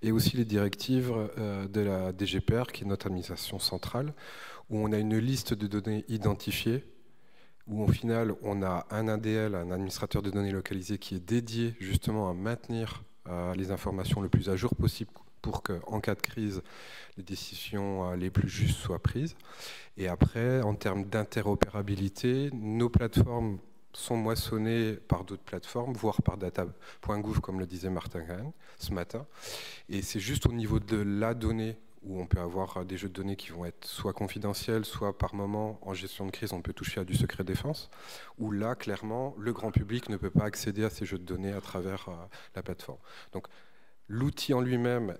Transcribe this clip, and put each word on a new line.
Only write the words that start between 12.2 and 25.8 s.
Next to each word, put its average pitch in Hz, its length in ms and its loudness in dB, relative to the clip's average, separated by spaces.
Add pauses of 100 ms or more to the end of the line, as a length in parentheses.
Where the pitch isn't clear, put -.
à 87 60 0
maintenir, 113 680 -4 (220)
euh, 87 280 -2
les 95 160 -2
informations 95 500 0
le 95 80 0
plus - 220 4
à 95 60 4
jour 117 180 2
possible - 380 2 (280)
pour - 240 -2
que, 90 240 -4
en 107 100 -2
cas 101 160 0
de - 60 -4
crise, 104 420 -2 (540)
les 95 80 -10
décisions, 95 880 -2
euh, 90 40 0
les 92 140 2
plus - 180 4
justes - 300 2
soient - 240 -2
prises. 151 320 0 (640)
Et 92 120 -2
après, 120 540 4
en 104 120 4
termes 101 300 0
d'interopérabilité, 104 1500 2
nos 113 360 2
plateformes 117 720 4 (340)
sont - 240 -2
moissonnées 113 800 2
par 90 300 -2
d'autres 95 180 -10
plateformes, 120 520 -4